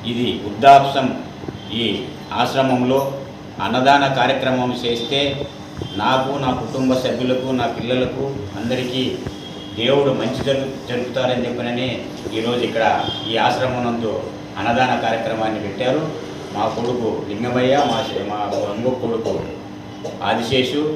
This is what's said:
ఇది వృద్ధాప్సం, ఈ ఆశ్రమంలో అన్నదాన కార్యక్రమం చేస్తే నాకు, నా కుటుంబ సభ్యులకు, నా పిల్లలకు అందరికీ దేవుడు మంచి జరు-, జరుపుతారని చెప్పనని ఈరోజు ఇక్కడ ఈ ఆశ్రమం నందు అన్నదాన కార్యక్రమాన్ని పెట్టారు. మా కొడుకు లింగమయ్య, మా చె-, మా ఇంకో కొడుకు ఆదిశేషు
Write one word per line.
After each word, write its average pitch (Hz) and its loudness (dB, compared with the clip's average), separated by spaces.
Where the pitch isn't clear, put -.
ఇది 120 0
వృద్ధాప్సం, 139 8
ఈ 117 0
ఆశ్రమంలో 131 4
అన్నదాన 131 6
కార్యక్రమం 127 2
చేస్తే 120 0
నాకు, 131 2
నా 127 2
కుటుంబ 131 0
సభ్యులకు, 127 0
నా 120 2
పిల్లలకు 127 0
అందరికీ 123 -2
దేవుడు 135 4
మంచి - -2
జరు-, 135 0
జరుపుతారని 123 0
చెప్పనని 120 -4
ఈరోజు 120 0
ఇక్కడ 113 0
ఈ 113 0
ఆశ్రమం 123 0
నందు 113 0
అన్నదాన 120 2
కార్యక్రమాన్ని 110 -2
పెట్టారు. 127 0
మా 104 0
కొడుకు 117 -2
లింగమయ్య, 123 2
మా 117 2
చె-, 101 -2
మా 104 -4
ఇంకో 120 0
కొడుకు 113 -2
ఆదిశేషు 127 2